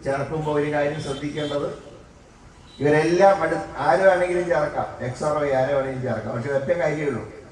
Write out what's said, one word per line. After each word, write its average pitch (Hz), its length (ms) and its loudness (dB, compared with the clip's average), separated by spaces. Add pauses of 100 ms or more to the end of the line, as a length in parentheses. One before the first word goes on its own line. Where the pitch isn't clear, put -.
ചേർക്കുമ്പോൾ 151 540 -4
ഒരു 147 160 0
കാര്യം 147 300 -2
ശ്രദ്ധിക്കേണ്ടത്, 143 640 -6 (1120)
ഇവരെല്ലാം 165 640 6
അടു-, 160 240 -2 (200)
ആരെ 175 200 4
വേണമെങ്കിലും 180 440 4
ചേർക്കാം, 151 360 0 (200)
എക്സ് 123 200 -8
ആർ 147 140 0
വൈ 143 80 0 (100)
ആരെ 135 160 2
വേണമെങ്കിലും 131 320 -2
ചേർക്കാം. 113 280 -4
പക്ഷെ 123 220 -4
ഒറ്റ - 120 -4 (100)
കാര്യമേ 151 300 -2
ഉള്ളൂ 110 140 -6 (280)